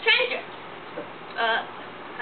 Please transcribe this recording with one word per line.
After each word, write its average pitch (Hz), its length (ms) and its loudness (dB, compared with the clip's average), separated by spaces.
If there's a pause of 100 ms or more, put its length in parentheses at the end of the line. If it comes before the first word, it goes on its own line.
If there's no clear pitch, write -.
stranger. 494 400 6 (960)
Uh, 226 240 4 (600)